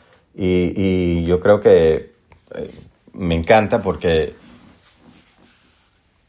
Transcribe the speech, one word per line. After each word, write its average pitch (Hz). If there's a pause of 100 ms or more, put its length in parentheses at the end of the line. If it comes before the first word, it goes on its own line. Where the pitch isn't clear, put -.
(340)
y, 90
y 90
yo 87
creo 104
que, 82 (420)
eh, - (420)
me 85
encanta 104
porque 82 (1900)